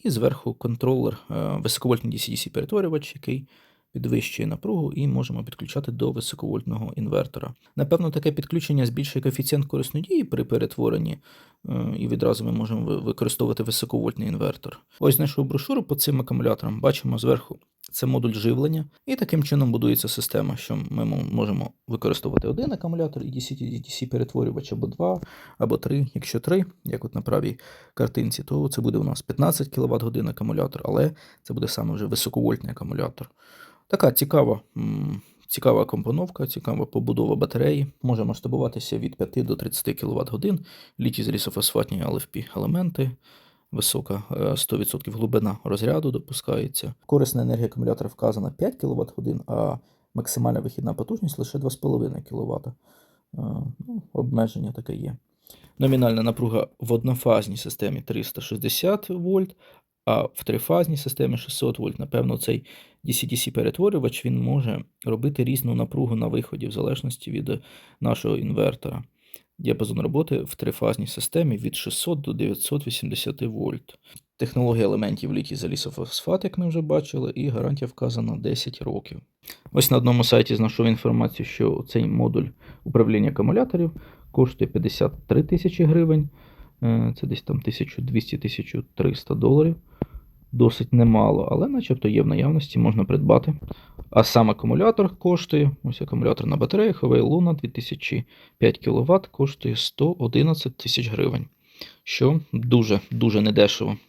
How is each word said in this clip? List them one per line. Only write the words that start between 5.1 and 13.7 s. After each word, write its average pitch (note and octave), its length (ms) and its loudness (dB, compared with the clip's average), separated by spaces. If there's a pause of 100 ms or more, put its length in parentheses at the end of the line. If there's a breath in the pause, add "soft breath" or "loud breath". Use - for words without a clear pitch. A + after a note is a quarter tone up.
підключати - 480 -8
до A#2+ 200 0
високовольтного A2+ 840 -6
інвертора. - 580 -4 (220 soft breath)
Напевно, D#3 360 2
таке D3+ 200 0
підключення D3 540 0
збільшує C3 380 -2
коефіцієнт C#3 420 0
корисної C#3+ 400 -4
дії E4+ 180 2
при - 200 -2
перетворенні, - 760 0 (520 loud breath)
е, A#2 280 -4
і A#2 100 -4
відразу A#2 380 0
ми A#2 60 -2
можемо A2+ 340 -2
ви-, - 120 -2
використовувати A#2 680 -2
високовольтний A2+ 640 -4